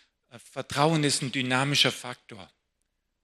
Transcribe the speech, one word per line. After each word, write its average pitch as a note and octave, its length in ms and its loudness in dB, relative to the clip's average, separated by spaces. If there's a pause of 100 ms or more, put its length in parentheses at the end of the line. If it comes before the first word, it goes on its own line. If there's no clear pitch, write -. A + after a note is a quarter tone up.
(300)
äh, A#2+ 80 -20
Vertrauen D3 680 0
ist C#3 180 0
ein C3 100 -4
dynamischer C3 600 2
Faktor. A#2 600 -14 (720)